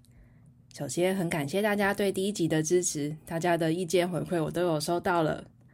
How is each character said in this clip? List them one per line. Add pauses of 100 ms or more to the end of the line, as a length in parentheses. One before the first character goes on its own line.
(760)
首
先
很
感
谢
大
家
对
第
一
集
的
支
持，
大
家
的
意
见
回
馈
我
都
有
收
到
了。 (300)